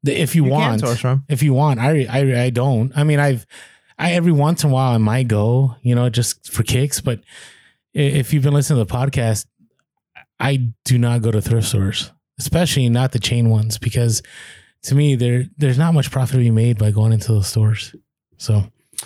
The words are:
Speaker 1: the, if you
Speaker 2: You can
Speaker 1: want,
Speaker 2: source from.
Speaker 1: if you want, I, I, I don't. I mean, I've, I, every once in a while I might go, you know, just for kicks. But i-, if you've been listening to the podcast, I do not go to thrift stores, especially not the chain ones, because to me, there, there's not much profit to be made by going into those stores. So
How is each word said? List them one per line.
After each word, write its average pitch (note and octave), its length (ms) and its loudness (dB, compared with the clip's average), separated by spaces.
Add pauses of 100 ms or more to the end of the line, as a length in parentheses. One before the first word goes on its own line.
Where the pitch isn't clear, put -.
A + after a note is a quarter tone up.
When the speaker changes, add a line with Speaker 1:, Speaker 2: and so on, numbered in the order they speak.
Speaker 1:
the, C#3+ 160 -2
if D#3+ 160 -2
you D#3+ 100 4
Speaker 2:
You B2+ 60 2
can C#3+ 80 2
Speaker 1:
want, A2+ 220 0
Speaker 2:
source A#2+ 180 -2
from. C3+ 300 0
Speaker 1:
if C#3 140 0
you C#3+ 100 2
want, C3+ 260 2
I, C#3 300 0
I, C3 340 0
I B2+ 60 0
don't. B2 460 0
I D3 80 0
mean, D3 160 2
I've, C#3 260 0 (520)
I, E3+ 160 -2
every F3 180 2
once D3+ 320 2
in D3+ 60 2
a C3+ 40 2
while C3 200 2
I A#2 40 2
might A2+ 300 0
go, A#2 540 0
you A#2+ 120 0
know, B2 160 2
just - 420 -4
for - 120 -4
kicks. C#3 380 -2
But A#2+ 180 -4 (760)
i-, - 40 -2
if C#3 340 0
you've C#3+ 100 2
been C#3+ 100 2
listening C#3+ 260 2
to G#2+ 60 2
the - 100 -8
podcast, B2 500 -2 (920)
I C3+ 320 -2 (140)
do B2 120 0
not A#2+ 240 0
go A2+ 100 0
to G#2+ 100 0
thrift A#2 260 -2
stores, G2 440 -4 (280)
especially D#3 500 0
not B2 220 0
the - 80 -4
chain A#2+ 300 0
ones, A2 280 0
because A#2 460 -2 (600)
to C3+ 120 -2
me, C#3+ 200 2
there, B2 300 0 (120)
there's C3+ 200 0
not E3 160 2
much D3 160 0
profit C3 240 -4
to C3 60 2
be A#2+ 100 4
made A2+ 300 2
by G#2+ 120 2
going A2 200 2
into A2 220 0
those G2+ 140 0
stores. A2 460 -2 (440)
So G#2 340 -2 (340)